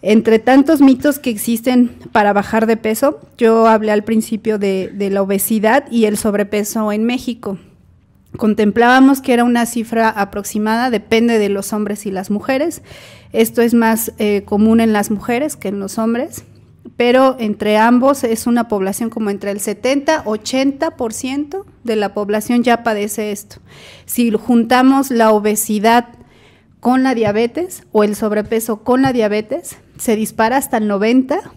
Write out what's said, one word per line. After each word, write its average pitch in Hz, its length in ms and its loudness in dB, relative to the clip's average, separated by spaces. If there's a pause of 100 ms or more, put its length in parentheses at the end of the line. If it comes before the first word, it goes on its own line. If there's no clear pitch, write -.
Entre 220 340 4
tantos 269 420 4
mitos 277 380 4
que 254 140 -4
existen 233 580 0 (220)
para 208 200 2
bajar 220 360 0
de 220 100 2
peso, 220 420 -2 (160)
yo 226 320 4
hablé 214 240 2
al 208 120 0
principio 220 560 -2
de, 190 340 -2
de 196 160 -4
la 196 140 0
obesidad 214 640 0
y 233 160 2
el 208 120 0
sobrepeso 208 760 -2
en 214 120 -2
México. 233 540 -6 (800)
Contemplábamos 240 840 4
que 262 120 0
era 240 100 2
una 240 220 2
cifra 226 440 -2
aproximada, 214 800 -4
depende 226 480 0
de 202 100 0
los 196 240 -4
hombres 208 320 -6
y 208 60 -6
las 190 180 -8
mujeres. 262 540 -4 (500)
Esto 226 300 0
es 233 100 2
más, 226 460 0
eh, 208 260 0
común 220 360 2
en 220 120 2
las 208 160 -2
mujeres 240 460 -4
que - 140 -10
en 202 100 -8
los 196 180 -10
hombres, 233 460 -4 (520)
pero 254 440 2
entre 214 380 -2
ambos 247 460 2
es 226 220 -2
una 240 220 0
población 208 420 -4
como 220 220 -6
entre 202 180 -6
el 202 100 -6
setenta, 269 680 -2
ochenta 269 680 -2
por 240 200 -6
ciento 285 540 -8 (180)
de 226 120 -2
la 202 180 -2
población 214 500 -2
ya 233 200 2
padece 214 480 -4
esto. - 260 -14 (480)
Si 240 260 0
juntamos 254 760 2
la 226 220 4
obesidad 214 760 2 (680)
con 254 220 0
la 262 140 0
diabetes 233 760 -2
o 214 120 2
el 208 120 0
sobrepeso 214 680 -4
con 254 180 2
la 269 120 2
diabetes, 214 640 -4 (200)
se 226 180 0
dispara 220 420 0
hasta 262 200 -2
el 214 100 -2
noventa 240 520 0 (180)